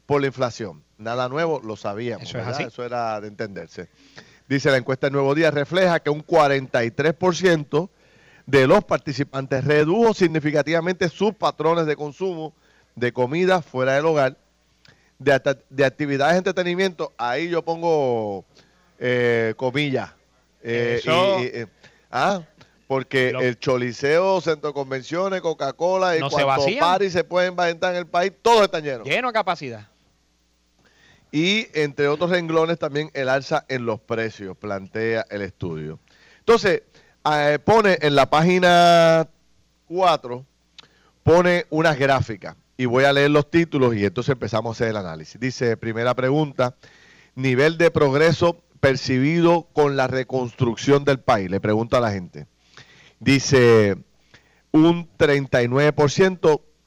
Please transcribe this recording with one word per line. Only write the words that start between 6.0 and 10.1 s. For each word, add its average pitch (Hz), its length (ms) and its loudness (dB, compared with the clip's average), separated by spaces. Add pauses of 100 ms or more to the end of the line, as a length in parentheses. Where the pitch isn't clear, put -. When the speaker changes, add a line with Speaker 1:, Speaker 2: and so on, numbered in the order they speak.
Speaker 1:
un 151 100 -4
cuarenta 139 640 0
y 117 80 -4
tres 156 220 0
por 185 200 -2
ciento 165 560 0 (560)
de 131 220 4
los 196 160 4
participantes 135 800 -6
redujo 160 500 2